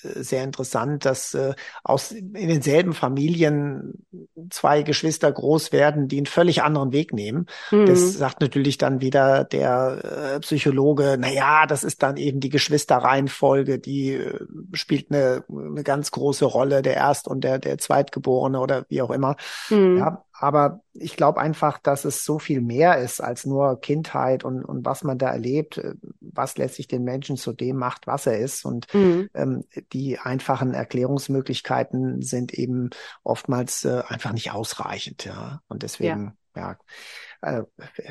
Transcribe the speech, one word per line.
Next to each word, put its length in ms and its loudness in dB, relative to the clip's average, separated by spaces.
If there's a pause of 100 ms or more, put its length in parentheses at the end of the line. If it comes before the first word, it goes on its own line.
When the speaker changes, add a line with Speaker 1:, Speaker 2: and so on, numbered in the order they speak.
Speaker 1:
äh, 200 -10
sehr 220 -2
interessant, 600 -4
dass, 300 -2
äh, 200 -2 (300)
aus, 280 2
in 200 -12
denselben 600 2
Familien 1120 0 (440)
zwei 320 2
Geschwister 480 0
groß 420 0
werden, 360 4
die 100 -4
einen 80 -2
völlig 360 4
anderen 300 0
Weg 200 -2
nehmen. 340 -4 (260)
Speaker 2:
Mhm. 120 8
Speaker 1:
Das 280 6
sagt 280 -2
natürlich 380 2
dann 220 2
wieder 440 6
der, 920 -2
äh, 40 -6
Psychologe, 800 2
„Na 120 -2
ja, 360 4
das 180 0
ist 180 -6
dann 140 2
eben 240 -2
die 80 -2
Geschwisterreihenfolge, 1300 2
die, 360 -4
äh, 240 -6 (340)
spielt 380 -2
eine, 380 2
eine 340 -8
ganz 280 0
große 340 0
Rolle, 380 4
der 120 2
Erst- 340 2
und 140 -4
der, 160 2
der 200 -4
Zweitgeborene“ 840 0
oder 280 0
wie 140 -2
auch 80 -2
immer. 260 0 (340)
Speaker 2:
Mhm. 380 6
Speaker 1:
Ja, 240 -6
aber 500 2 (100)
ich 240 -14
glaub 220 4
einfach, 400 0
dass 260 0
es 200 -4
so 140 0
viel 220 -2
mehr 380 4
ist 240 -6
als 240 -6
nur 340 0
Kindheit 640 -2
und, 200 -6
und 200 -8
was 200 -4
man 140 -2
da 120 0
erlebt, 480 -4
äh, 160 -8 (260)
was 380 -6
letztlich 300 -6
den 160 -4
Menschen 340 -6
zu 160 -8
dem 220 -4
macht, 300 -6
was 200 -4
er 120 0
ist. 280 -6
Und, 260 -6
Speaker 2:
Mhm. 420 4
Speaker 1:
ähm, 300 -4 (280)
die 260 -4
einfachen 560 -2
Erklärungsmöglichkeiten 1500 -2
sind 320 -4
eben 360 -2 (340)
oftmals, 600 -2
äh, 240 0
einfach 240 -8
nicht 200 -6
ausreichend, 720 -8
ja. 440 -12
Und 140 -10
deswegen, 500 -4
Speaker 2:
Ja. 40 -20 (180)
Speaker 1:
ja, 220 -10 (640)
äh, 200 -4 (480)